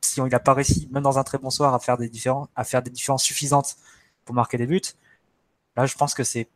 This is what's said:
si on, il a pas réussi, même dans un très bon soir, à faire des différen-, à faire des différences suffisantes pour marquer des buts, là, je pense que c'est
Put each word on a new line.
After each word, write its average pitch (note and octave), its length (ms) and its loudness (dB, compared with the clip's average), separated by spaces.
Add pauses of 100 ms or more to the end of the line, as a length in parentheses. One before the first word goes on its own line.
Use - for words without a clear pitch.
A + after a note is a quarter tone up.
si - 200 -2
on, C3 60 0
il B2 80 2
a A#2+ 40 4
pas C3+ 160 4
réussi, C#3 380 0
même C#3 100 -2
dans C#3 160 4
un C3+ 60 2
très - 140 -4
bon C3 120 -8
soir, C#3 240 4
à A#2+ 60 0
faire B2 180 0
des A#2+ 100 -4
différen-, C3 460 -4
à B2+ 80 -4
faire B2 200 0
des B2+ 80 -12
différences C3 340 -2
suffisantes C#3+ 520 0 (480)
pour A#2+ 100 -10
marquer A#2+ 240 0
des A#2 80 0
buts, F3 140 0 (960)
là, B2 100 4
je B2 80 -6
pense D3 200 0
que C3 100 -2
c'est A#2 320 -4